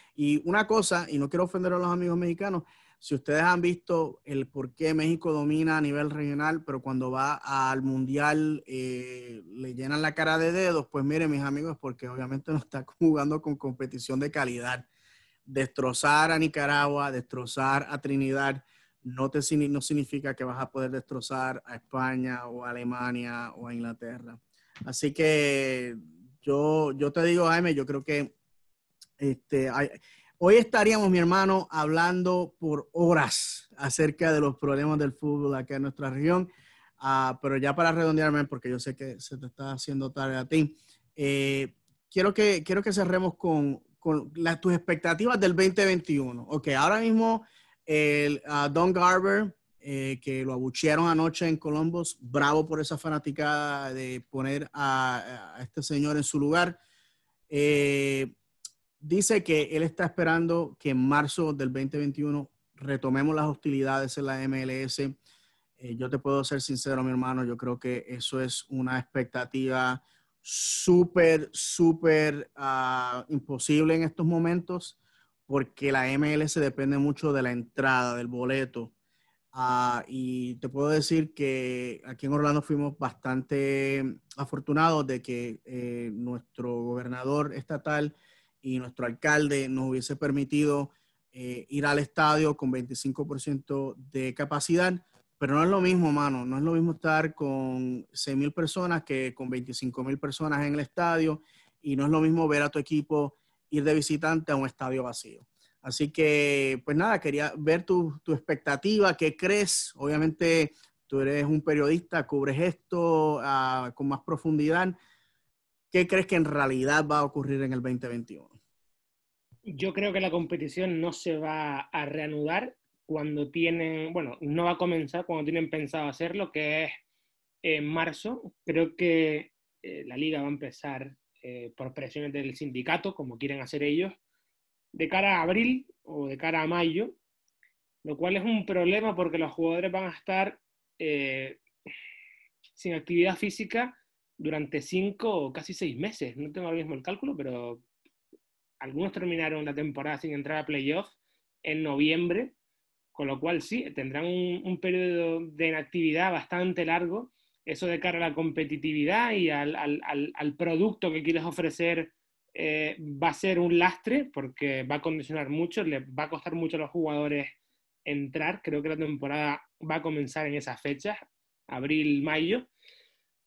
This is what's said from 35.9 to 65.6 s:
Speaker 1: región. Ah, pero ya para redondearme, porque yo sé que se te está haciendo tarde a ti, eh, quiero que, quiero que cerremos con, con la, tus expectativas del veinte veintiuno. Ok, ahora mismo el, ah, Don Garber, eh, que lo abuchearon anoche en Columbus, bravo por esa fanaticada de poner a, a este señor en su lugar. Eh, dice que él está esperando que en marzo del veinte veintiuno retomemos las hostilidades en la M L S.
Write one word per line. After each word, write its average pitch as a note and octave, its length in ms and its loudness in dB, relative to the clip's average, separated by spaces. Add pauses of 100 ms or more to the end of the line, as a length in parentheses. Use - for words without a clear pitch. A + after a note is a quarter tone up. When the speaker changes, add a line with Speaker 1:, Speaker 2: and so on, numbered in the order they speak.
Speaker 1:
región. E3+ 400 2 (480)
Ah, C3+ 420 2
pero C3+ 160 0
ya C#3 180 0
para E3 180 4
redondearme, D#3 520 4
porque C3+ 240 -6
yo B2 100 -2
sé C3 160 -6
que C3 260 -12
se C3+ 180 -14
te C3+ 80 -14
está C3+ 260 -10
haciendo C3+ 400 -4
tarde C3+ 240 -4
a B2+ 100 -4
ti, D#3 300 2 (400)
eh, C#3 580 0 (360)
quiero F#3+ 240 2
que, G3+ 280 4
quiero F#3 200 0
que G#3 100 0
cerremos F#3 440 2
con, D3 460 2 (160)
con D3+ 380 0
la, E3 240 0
tus F3+ 140 4
expectativas F3 640 2
del F#3 140 6
veinte F#3+ 300 6
veintiuno. C#3+ 640 0
Ok, D3 200 -4
ahora D3+ 320 4
mismo A3+ 460 4 (380)
el, D3 600 2
ah, D3 220 2
Don E3 240 4
Garber, F#3 640 4 (240)
eh, C3+ 420 -4
que C3 220 -2
lo C3+ 80 -2
abuchearon D3+ 560 2
anoche E3 400 2
en D#3+ 80 2
Columbus, D#3+ 640 -2
bravo C#3+ 460 2
por D#3 140 -2
esa D3+ 180 -4
fanaticada D3 960 -2
de B2+ 340 -6
poner C3+ 440 -4
a, B2 840 -2
a A#2+ 60 -12
este C3+ 200 -8
señor D3 340 0
en D3 60 0
su D3 160 -2
lugar. E3+ 400 2 (680)
Eh, C#3+ 880 2 (640)
dice F#3+ 440 2
que D3+ 280 2
él D#3+ 140 0
está E3 200 -2
esperando E3+ 760 0
que D3 120 -2
en C3 80 2
marzo D3 540 2
del C#3 180 -2
veinte C3+ 260 -4
veintiuno D3 540 -2 (240)
retomemos C3+ 600 0
las D3+ 120 2
hostilidades C3+ 720 -2
en C#3 80 -4
la C3+ 160 -4
M C3+ 180 -2
L C3 220 -4
S. C3+ 340 -4 (640)